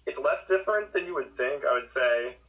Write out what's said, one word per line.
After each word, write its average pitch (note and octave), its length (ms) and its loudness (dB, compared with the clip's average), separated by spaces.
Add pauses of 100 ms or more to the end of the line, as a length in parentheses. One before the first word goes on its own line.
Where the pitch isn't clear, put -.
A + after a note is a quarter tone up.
it's - 120 -4
less - 280 0
different G#3 460 0
than F3 140 -2
you F3+ 80 -6
would C3+ 220 -6
think. C#3 280 -2
I B2+ 80 2
would A#2+ 160 -2
say B2 480 0 (120)